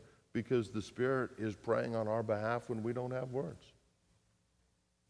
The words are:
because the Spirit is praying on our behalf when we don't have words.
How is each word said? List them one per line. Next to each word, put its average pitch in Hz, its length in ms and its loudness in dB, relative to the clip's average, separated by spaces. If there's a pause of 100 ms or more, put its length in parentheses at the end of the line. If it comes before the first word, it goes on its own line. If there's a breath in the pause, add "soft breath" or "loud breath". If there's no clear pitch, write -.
(340 soft breath)
because 120 340 2
the 104 140 -4
Spirit 127 560 0
is 107 180 -2
praying 117 400 2
on 107 100 2
our 110 160 2
behalf 110 460 0
when 113 140 -2
we 120 100 0
don't 123 180 -2
have 131 200 -4
words. 127 340 -4 (1500)